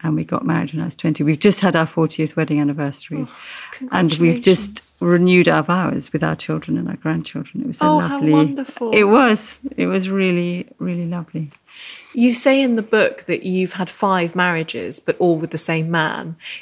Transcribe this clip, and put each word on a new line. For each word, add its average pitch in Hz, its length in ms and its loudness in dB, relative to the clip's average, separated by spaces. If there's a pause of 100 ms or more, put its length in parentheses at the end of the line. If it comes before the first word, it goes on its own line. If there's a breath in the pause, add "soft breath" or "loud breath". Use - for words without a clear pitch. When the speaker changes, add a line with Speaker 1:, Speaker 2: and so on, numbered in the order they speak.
Speaker 1:
and 156 140 -2
we 160 80 -2
got - 220 -4
married 165 280 -2
when 156 80 -4
I - 40 -4
was 165 100 -8
twenty. 156 280 -2
We've 147 160 0
just 202 220 4
had 180 140 2
our 160 120 2
fortieth 156 480 -2
wedding 151 260 0
anniversary, 143 680 -4
Speaker 2:
Oh, - 640 -16
Speaker 1:
and 165 240 2
we've 165 260 2
just 190 560 0
Speaker 2:
congratulations. - 40 -
Speaker 1:
renewed 175 460 4
our 156 160 2
vows 175 500 -2
with 160 100 0
our 160 120 0
children 156 420 -4
and 170 100 -4
our - 100 -8
grandchildren. - 680 -6
It - 40 -6
was - 140 -6
a 302 40 2
Speaker 2:
Oh, 302 140 4
how - 160 -2
Speaker 1:
lovely 294 160 2
Speaker 2:
wonderful. 277 600 0
Speaker 1:
It 208 140 4
was. 220 540 4 (160)
It 175 120 -2
was 185 220 -2
really, 180 580 -2 (100)
really 175 300 -4
lovely. 160 440 -8 (640 loud breath)
Speaker 2:
You 240 200 4
say 269 280 4
in 247 140 2
the 226 80 -2
book 214 440 0
that 175 160 -2
you've 185 300 -2
had 180 160 -4
five 180 460 0
marriages, 160 640 -2
but - 200 -2
all 175 180 4
with 160 140 -6
the 160 60 -6
same 160 320 -2
man. 165 460 -2 (260 loud breath)